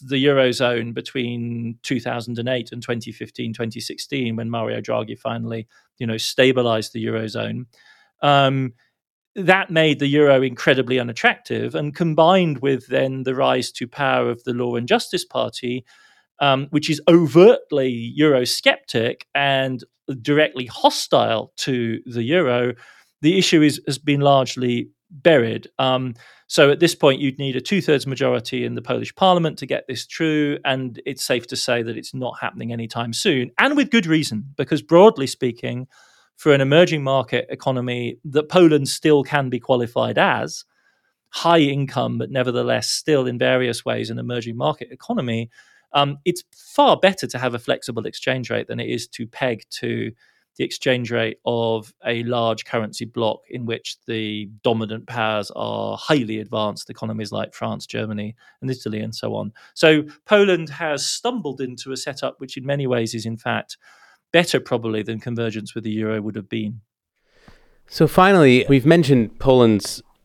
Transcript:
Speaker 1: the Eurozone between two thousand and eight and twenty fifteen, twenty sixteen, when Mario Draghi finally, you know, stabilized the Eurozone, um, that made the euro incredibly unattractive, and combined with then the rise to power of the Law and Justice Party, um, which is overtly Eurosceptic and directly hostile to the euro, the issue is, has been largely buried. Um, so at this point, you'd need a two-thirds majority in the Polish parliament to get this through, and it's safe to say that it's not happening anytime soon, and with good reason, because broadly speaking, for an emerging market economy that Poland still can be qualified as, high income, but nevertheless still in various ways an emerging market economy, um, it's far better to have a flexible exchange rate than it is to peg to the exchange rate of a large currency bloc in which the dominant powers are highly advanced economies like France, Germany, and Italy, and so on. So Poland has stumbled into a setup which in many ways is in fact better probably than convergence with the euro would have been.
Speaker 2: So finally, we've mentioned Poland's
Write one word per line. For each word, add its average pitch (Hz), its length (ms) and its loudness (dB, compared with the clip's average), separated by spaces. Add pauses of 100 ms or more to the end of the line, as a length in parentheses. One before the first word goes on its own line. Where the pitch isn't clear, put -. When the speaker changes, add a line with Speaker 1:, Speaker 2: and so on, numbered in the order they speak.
Speaker 1:
the 135 200 -2
Eurozone 123 680 2
between 120 880 -6
two 127 180 -4
thousand 120 380 -6
and 117 120 -6
eight 127 220 -6
and 120 120 -12
twenty 117 280 -6
fifteen, 113 420 -10
twenty 117 260 -6
sixteen, 120 560 -6
when 113 140 -6
Mario 113 320 -4
Draghi 113 360 -4
finally, 113 500 -8 (300)
you 123 80 -8
know, 110 120 -4
stabilized 120 760 -2
the 113 120 -8
Eurozone, 113 600 -8 (560)
um, 135 520 2 (640)
that 185 340 2
made 160 300 2
the 139 80 0
euro 143 340 6
incredibly 127 580 0
unattractive, 120 720 -2
and 147 220 -6
combined 165 640 4
with 135 280 0
then 131 360 -2
the 131 100 -2
rise 131 380 0
to - 160 -10
power 127 420 -2
of 120 140 -8
the 123 100 -6
Law 120 220 -4
and 120 140 -4
Justice 208 340 0
Party, 123 640 -6 (560)
um, 139 300 2
which 151 180 0
is 165 180 0
overtly 143 1120 6
Eurosceptic 127 1040 2 (120)
and 135 520 0 (360)
directly 143 440 0
hostile 113 920 0
to 117 500 -2
the 120 180 -6
euro, 123 500 2 (480)
the 165 160 4
issue 175 240 4
is, 151 240 4
has 139 120 -4
been 143 220 0
largely 127 680 2 (200)
buried. 131 580 2 (120)
Um, 131 340 0 (340)
so 143 220 6
at 143 100 2
this 170 160 2
point, 135 260 4
you'd 135 180 -4
need 139 160 -4
a 131 60 -2
two-thirds 156 440 0
majority 123 600 -2
in 120 100 -6
the 120 60 -8
Polish 117 340 -6
parliament 175 440 2
to 139 60 -10
get 131 220 -6
this 123 180 -10
through, 151 600 -2
and 131 400 -4
it's 135 180 -8
safe 120 240 -2
to - 80 -10
say 120 280 -2
that 113 120 -6
it's - 180 -12
not 127 280 -8
happening 120 320 -8
anytime 117 400 -6
soon, 131 440 0
and 277 200 2
with 285 140 0
good 226 140 2
reason, 147 520 -2
because 143 240 -2
broadly 170 460 6
speaking, 123 600 -6 (480)
for 151 180 4
an 139 80 6
emerging 156 420 4
market 131 460 0
economy 123 760 -4
that 151 240 -2
Poland 151 400 4
still 147 340 2
can 135 260 -2
be 123 100 -4
qualified 117 580 -2
as, 147 480 -2 (640)
high 170 300 4
income, 135 580 0
but 117 140 -6
nevertheless 120 580 -2
still 135 380 0
in 123 100 -4
various 127 480 0
ways 113 240 -4
an 117 80 -8
emerging 120 400 -8
market 139 340 -4
economy, 120 580 -6 (440)
um, 143 320 0
it's 175 180 -2 (100)
far 254 440 4
better 190 300 2
to 131 100 -10
have 123 160 -4
a 120 60 -6
flexible 117 460 -6
exchange 127 440 -6
rate 117 180 -4
than 117 120 -8
it 120 100 -8
is 120 200 -6
to 117 180 -12
peg 120 420 -6
to 113 420 -6 (460)
the 135 80 -4
exchange 123 460 -2
rate 113 340 -4
of 113 480 -2 (120)
a 117 180 -2
large 113 420 -2
currency - 400 -6
bloc 113 340 -4 (100)
in 127 160 -10
which 117 400 -8
the 107 440 -6 (140)
dominant 113 440 -2
powers 110 480 -2
are 107 420 -6
highly 110 420 -2
advanced 107 500 -6
economies 110 420 -8
like 107 220 -6
France, 110 320 -8
Germany, 110 500 -8 (260)
and 131 80 -6
Italy, 110 300 -6
and 113 160 -8
so 110 200 -8
on. 107 180 -8 (220)
So 156 280 4 (220)
Poland 190 440 2
has 143 360 -6
stumbled 170 560 -6
into 123 320 -10
a 127 40 -8
setup 139 420 -8
which - 180 -14
in 127 80 -12
many 143 200 -2
ways 120 280 -2
is 113 120 -8
in 113 120 -6
fact 110 400 -6 (560)
better 170 260 2
probably 113 440 -4
than 110 160 -6
convergence 113 540 -6
with 110 100 -10
the 110 80 -6
euro 110 300 -4
would 101 140 -8
have 101 140 -12
been. 107 320 -8 (1080)
Speaker 2:
So - 200 2
finally, 165 640 6
we've 135 160 4
mentioned 139 540 4
Poland's 120 640 4 (240)